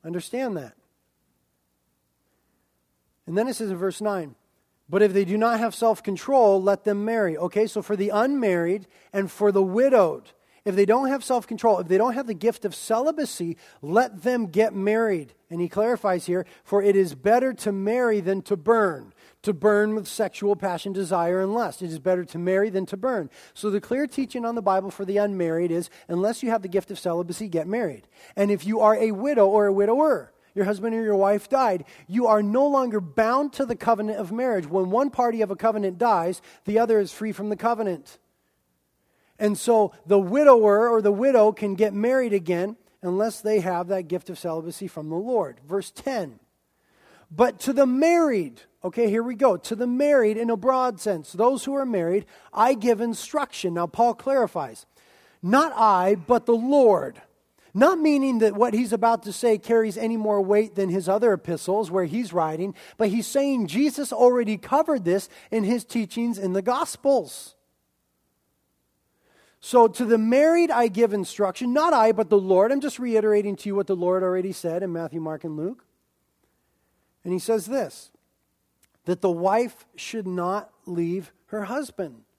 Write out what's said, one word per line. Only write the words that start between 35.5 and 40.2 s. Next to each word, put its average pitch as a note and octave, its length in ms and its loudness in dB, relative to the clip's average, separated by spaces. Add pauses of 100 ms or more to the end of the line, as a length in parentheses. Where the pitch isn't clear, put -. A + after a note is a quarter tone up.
a F#3+ 40 -8
covenant G3+ 400 -2
dies, F#3 460 0 (220)
the G#3 160 2
other A3+ 180 4
is G3 140 -2
free G#3+ 180 -8
from G#3 200 -8
the G#3 60 -4
covenant. G#3+ 600 -4 (1200)
And G#3 180 0
so A3 360 2 (140)
the G3 120 4
widower A3 720 6